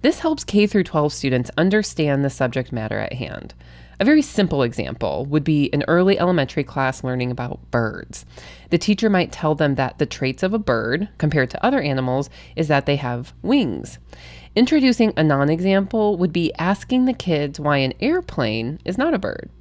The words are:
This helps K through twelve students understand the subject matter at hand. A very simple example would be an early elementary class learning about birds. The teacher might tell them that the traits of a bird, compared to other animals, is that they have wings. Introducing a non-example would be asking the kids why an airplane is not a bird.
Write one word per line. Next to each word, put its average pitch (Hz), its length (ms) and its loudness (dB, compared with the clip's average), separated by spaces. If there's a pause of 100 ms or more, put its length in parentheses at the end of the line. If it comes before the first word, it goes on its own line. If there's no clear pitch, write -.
This 330 180 2
helps 311 240 -2
K 208 220 2
through 202 180 0
twelve 147 280 0
students 127 440 -2
understand 160 680 0
the 139 60 0
subject 127 420 -4
matter 110 260 -6
at - 160 -6
hand. - 400 -12 (440)
A 196 60 0
very 302 180 6
simple 170 400 2
example 107 640 -2
would 143 180 0
be 147 300 2
an 143 120 0
early 185 320 4
elementary 165 460 0
class 131 400 -4
learning 127 260 -2
about 120 400 -8
birds. - 540 -4 (460)
The 170 80 2
teacher 208 320 2
might 185 220 2
tell 156 220 0
them 143 200 2
that 131 240 -2
the 143 80 2
traits - 360 -4
of 190 120 0
a 226 40 -2
bird, 131 500 0 (100)
compared 143 320 2
to - 160 -6
other 262 160 2
animals, 131 480 -2 (260)
is 160 120 -2
that 143 180 2
they 143 100 2
have 123 460 -6
wings. 165 560 -2 (580)
Introducing 247 600 4
a 160 60 2
non-example 185 920 2
would 170 160 0
be 170 220 0
asking 208 500 0
the 262 80 2
kids 147 480 -2
why 147 180 2
an 131 220 2
airplane 143 840 -2
is 185 100 -4
not 294 160 0
a 262 60 0
bird. - 320 -8 (100)